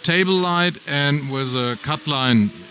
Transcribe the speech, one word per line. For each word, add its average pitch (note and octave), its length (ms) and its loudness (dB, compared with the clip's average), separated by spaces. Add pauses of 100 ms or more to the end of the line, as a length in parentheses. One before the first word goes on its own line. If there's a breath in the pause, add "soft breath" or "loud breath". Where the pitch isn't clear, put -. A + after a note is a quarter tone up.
table F#3 320 2
light F3 400 0 (120)
and C#3+ 440 0
with C3+ 240 -4
a B2 260 -2
cut D3+ 240 -6
line B2+ 460 2 (200)